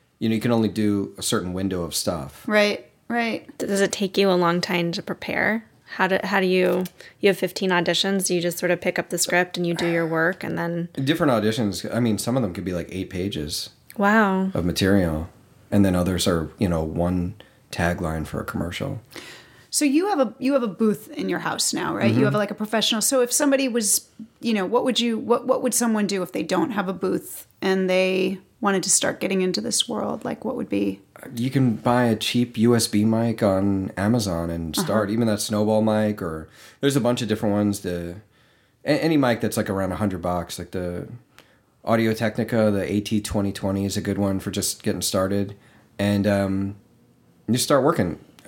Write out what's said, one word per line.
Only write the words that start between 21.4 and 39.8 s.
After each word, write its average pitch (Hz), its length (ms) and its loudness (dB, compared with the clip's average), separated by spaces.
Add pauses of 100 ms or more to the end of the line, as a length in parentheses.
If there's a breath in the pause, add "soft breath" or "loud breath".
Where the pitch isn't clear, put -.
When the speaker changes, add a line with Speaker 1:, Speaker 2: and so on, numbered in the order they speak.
Speaker 2:
now, - 220 -4
right? - 160 2
Speaker 1:
Mm-hmm. 113 80 4
Speaker 2:
You - 60 4
have, - 100 2
like, 208 160 0
a 214 40 -10
professional. 214 460 0
So 262 200 2
if 247 100 0
somebody 269 380 2
was, 220 360 0 (360)
you 226 120 0
know, 196 120 0
what 214 180 0
would - 160 0
you, 233 180 0
what, 240 300 0
what - 160 2
would 240 100 0
someone 220 340 2
do 196 160 -2
if 175 100 -8
they - 100 -2
don't 190 280 0
have 190 180 -2
a 190 40 -2
booth - 540 -4 (140)
and 190 280 2
they 185 500 2 (200)
wanted 196 240 0
to - 60 -2
start - 320 0
getting 190 200 0
into 185 200 0
this 220 260 -2
world? 220 380 -4
Like, 226 180 -8
what 240 140 -4
would - 100 -6
be 202 320 -2 (380)
Speaker 1:
You 123 120 0
can 131 280 2
buy 123 260 4
a 113 140 4
cheap 120 400 0
U 117 180 6
S 113 120 2
B 104 180 2
mic 113 360 2
on 98 540 2
Amazon 98 540 0
and 82 280 -4
Speaker 2:
Uh-huh. - 80 0
Speaker 1:
start, 104 240 0
even 113 180 0
that 104 120 2
snowball 107 420 2
mic, 107 400 0
or 80 280 -8 (320 loud breath)
there's 139 160 2
a 120 40 0
bunch 123 200 2
of 110 80 -2
different 104 260 0
ones. 104 240 0
The, 87 380 -6 (640 soft breath)
a-, 147 180 0
any 165 140 2
mic 123 240 2
that's, 107 160 -2
like, 110 140 -2
around 95 240 -2